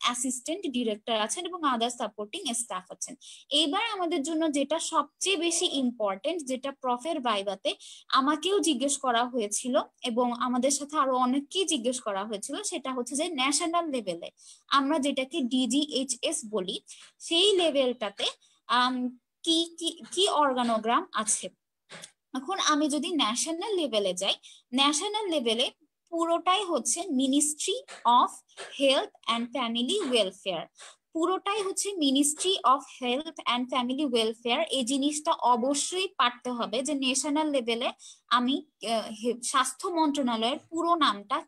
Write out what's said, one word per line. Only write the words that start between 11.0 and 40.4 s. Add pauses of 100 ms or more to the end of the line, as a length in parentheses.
অনেককেই
জিজ্ঞেস
করা
হয়েছিল,
সেটা
হচ্ছে
যে
national
লেভেলে (380)
আমরা
যেটাকে
ডিজিএইচএস (100)
বলি, (380)
সেই
লেভেলটাতে, (420)
আম, (340)
কি,
কি, (100)
কি
organogram
আছে। (840)
এখন
আমি
যদি
national
লেভেলে
যাই, (400)
national
লেভেলে (400)
পুরোটাই
হচ্ছে
Ministry (460)
of (500)
Health
and
Family (100)
Welfare, (460)
পুরোটাই
হচ্ছে
Ministry (200)
of (220)
Health (200)
and
Family
Welfare।
এই
জিনিসটা
অবশ্যই
পারতে
হবে
যে
national
লেভেলে (360)
আমি, (240)
আহ,
হে-,
স্বাস্থ্য
মন্ত্রণালয়ের (120)